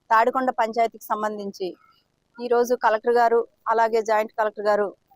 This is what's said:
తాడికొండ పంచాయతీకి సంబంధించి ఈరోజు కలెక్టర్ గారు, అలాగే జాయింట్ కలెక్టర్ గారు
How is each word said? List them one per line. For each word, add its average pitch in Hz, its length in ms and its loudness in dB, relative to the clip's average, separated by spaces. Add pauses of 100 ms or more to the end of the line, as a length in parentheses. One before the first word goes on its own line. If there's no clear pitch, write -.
(120)
తాడికొండ 247 380 2
పంచాయతీకి 226 560 -2
సంబంధించి 208 680 -6 (680)
ఈరోజు 240 320 0
కలెక్టర్ 233 380 0
గారు, 233 340 2 (200)
అలాగే 226 340 0
జాయింట్ 220 380 -2
కలెక్టర్ 214 260 -4
గారు 208 300 0 (200)